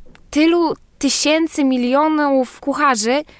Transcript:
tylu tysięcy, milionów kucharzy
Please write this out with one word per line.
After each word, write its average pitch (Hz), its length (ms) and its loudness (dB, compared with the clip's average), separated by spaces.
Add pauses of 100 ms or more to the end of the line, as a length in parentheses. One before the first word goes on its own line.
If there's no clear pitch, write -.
(300)
tylu 330 440 2 (260)
tysięcy, 302 640 0
milionów 269 960 0
kucharzy 269 640 -2 (160)